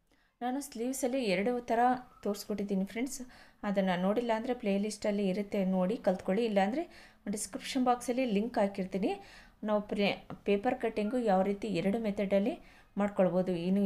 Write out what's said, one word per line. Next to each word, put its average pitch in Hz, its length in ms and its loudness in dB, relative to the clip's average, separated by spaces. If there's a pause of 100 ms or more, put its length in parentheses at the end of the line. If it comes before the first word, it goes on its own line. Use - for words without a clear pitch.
(400)
ನಾನು 247 200 -2
ಸ್ಲೀವ್ಸಲ್ಲಿ 262 680 -4
ಎರಡು 202 260 2 (100)
ಥರ 233 180 2 (380)
ತೋರಿಸ್ಕೊಟ್ಟಿದ್ದೀನಿ 202 680 -4
ಫ್ರೆಂಡ್ಸ್, 254 340 -6 (420)
ಅದನ್ನು 190 360 2
ನೋಡಿಲ್ಲ 214 360 2
ಅಂದರೆ 240 200 -2
ಪ್ಲೇಲಿಸ್ಟಲ್ಲಿ 208 720 -2
ಇರುತ್ತೆ, 202 380 -2
ನೋಡಿ 185 320 2
ಕಲ್ತ್ಕೊಳ್ಳಿ. 190 460 0
ಇಲ್ಲಾಂದರೆ 214 380 2 (440)
ಡಿಸ್ಕ್ರಿಪ್ಷನ್ 254 600 -4
ಬಾಕ್ಸಲ್ಲಿ 247 400 0
ಲಿಂಕ್ 220 320 0
ಹಾಕಿರ್ತೀನಿ. 202 540 0 (500)
ನಾವು 208 200 2
ಪ್ರೇ-, 202 320 0 (280)
ಪೇಪರ್ 202 360 0
ಕಟ್ಟಿಂಗು 226 440 -2
ಯಾವ 190 200 4
ರೀತಿ 202 320 -2
ಎರಡು 190 260 2
ಮೆಥಡಲ್ಲಿ 202 540 0 (420)
ಮಾಡ್ಕೊಳ್ಬೋದು 185 640 2
ಇನ್ನೂ 190 280 2